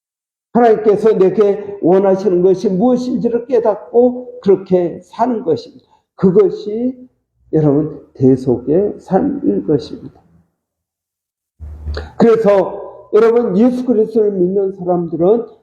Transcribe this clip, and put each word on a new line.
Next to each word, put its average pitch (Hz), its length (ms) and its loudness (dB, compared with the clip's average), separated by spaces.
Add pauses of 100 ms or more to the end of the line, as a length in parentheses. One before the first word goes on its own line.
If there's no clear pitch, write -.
(540)
하나님께서 220 640 2
내게 196 640 0
원하시는 190 600 2
것이 190 280 2
무엇인지를 233 760 -2
깨닫고 240 920 0
그렇게 185 640 0
사는 233 400 -4
것입니다. - 440 -6 (280)
그것이 208 920 0 (460)
여러분, 151 600 0
대속의 135 880 0
삶인 - 680 -2
것입니다. 131 560 -6 (1900)
그래서 - 960 0
여러분, 226 460 2
예수 247 260 2
그리스도를 214 480 0
믿는 190 400 -2
사람들은 175 720 -2 (160)